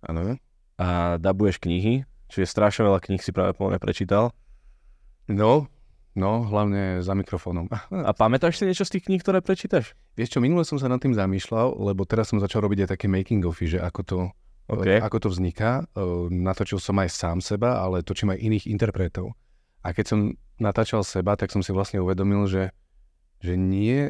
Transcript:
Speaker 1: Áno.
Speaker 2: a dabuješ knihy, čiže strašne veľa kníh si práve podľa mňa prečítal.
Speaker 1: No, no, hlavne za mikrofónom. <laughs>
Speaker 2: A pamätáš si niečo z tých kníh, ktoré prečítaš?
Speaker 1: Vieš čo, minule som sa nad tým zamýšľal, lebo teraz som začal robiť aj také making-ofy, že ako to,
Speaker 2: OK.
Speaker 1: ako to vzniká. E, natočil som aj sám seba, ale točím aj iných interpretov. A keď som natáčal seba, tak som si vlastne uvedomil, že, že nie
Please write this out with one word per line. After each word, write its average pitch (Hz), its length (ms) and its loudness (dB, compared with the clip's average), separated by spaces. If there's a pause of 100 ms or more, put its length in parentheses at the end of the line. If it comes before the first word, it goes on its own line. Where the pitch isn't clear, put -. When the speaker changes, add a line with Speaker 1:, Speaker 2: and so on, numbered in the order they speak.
Speaker 1:
Áno. 90 400 -4 (360)
Speaker 2:
a 92 120 -2 (280)
dabuješ 95 420 2
knihy, 104 500 0 (180)
čiže 95 220 -2
strašne 104 380 2
veľa 98 160 4
kníh 95 180 -2
si - 80 -6
práve 95 240 0
podľa 98 240 -2
mňa 92 60 -2
prečítal. 101 420 0 (1000)
Speaker 1:
No, 113 400 4 (480)
no, 95 160 0 (120)
hlavne 101 600 0
za 92 100 -2
mikrofónom. 90 540 -4 (220)
<laughs> - 20 -12
Speaker 2:
A 170 220 -2
pamätáš 127 440 2
si - 80 -2
niečo 185 180 0
z 190 140 -4
tých 175 80 -4
kníh, 190 160 0
ktoré 190 200 2
prečítaš? - 580 -2 (160)
Speaker 1:
Vieš 117 160 -4
čo, 135 100 0
minule 165 220 4
som 151 160 -2
sa 135 80 -2
nad 127 100 0
tým 127 160 0
zamýšľal, 104 640 0
lebo 101 280 -2
teraz 110 260 0
som 107 80 2
začal 101 240 0
robiť 98 240 2
aj - 60 -4
také 113 140 -4
making-ofy, 92 640 0
že 87 100 0
ako 87 220 -4
to, 92 180 -4 (500)
Speaker 2:
OK. 95 180 0 (100)
Speaker 1:
ako 110 220 0
to 110 100 0
vzniká. 104 560 0
E, - 160 -10 (300)
natočil 92 480 -2
som 98 180 0
aj 95 140 2
sám 85 300 -4
seba, 113 360 0
ale 92 240 -2
točím 98 300 -2
aj 92 100 -4
iných 110 280 0
interpretov. 101 680 -2 (480)
A 87 80 -6
keď 101 160 -2
som 104 140 2 (360)
natáčal 107 460 0
seba, 95 320 0
tak 101 160 -4
som 101 100 0
si 92 80 -4
vlastne 98 300 -2
uvedomil, 98 480 2
že, 95 260 0 (680)
že 87 140 -4
nie 98 580 2